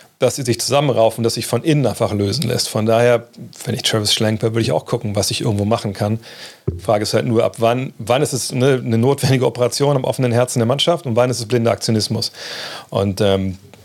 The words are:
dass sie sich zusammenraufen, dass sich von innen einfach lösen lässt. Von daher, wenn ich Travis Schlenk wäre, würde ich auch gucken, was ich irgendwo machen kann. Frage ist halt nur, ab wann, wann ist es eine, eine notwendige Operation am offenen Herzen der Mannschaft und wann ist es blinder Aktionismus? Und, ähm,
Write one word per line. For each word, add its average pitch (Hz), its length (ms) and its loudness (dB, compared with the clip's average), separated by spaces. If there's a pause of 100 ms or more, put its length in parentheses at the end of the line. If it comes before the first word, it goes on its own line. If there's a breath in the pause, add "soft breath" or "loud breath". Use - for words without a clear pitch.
(200 loud breath)
dass 123 160 2
sie 139 80 -6
sich 117 160 0
zusammenraufen, 120 640 2
dass 117 100 0
sich - 140 -6
von 117 160 -2
innen 147 240 2
einfach 101 260 -2
lösen 101 340 0
lässt. - 220 -2
Von 107 160 -2
daher, 117 420 4 (380)
wenn 120 80 -4
ich - 80 -4
Travis 107 320 0
Schlenk 110 300 0
wäre, 113 100 0
würde 113 80 0
ich 117 100 0
auch - 140 0
gucken, 110 300 -4
was 101 160 0
ich - 100 -4
irgendwo 104 240 0
machen 107 280 -2
kann. 107 260 -2 (580 loud breath)
Frage 104 260 0
ist 104 120 -2
halt 107 100 2
nur, 113 180 2
ab 104 140 -2
wann, 123 400 0
wann 120 240 0
ist 147 100 0
es 123 200 -4
eine, 135 240 2
eine 120 240 0
notwendige 131 480 2
Operation 131 480 0
am 131 80 -2
offenen 127 280 0
Herzen 123 280 0
der 113 80 2
Mannschaft 143 400 0
und 113 80 -2
wann 123 160 2
ist 113 80 -4
es 117 80 -8
blinder 117 240 2
Aktionismus? 110 600 -2 (600 loud breath)
Und, 101 280 0
ähm, 98 380 0 (280)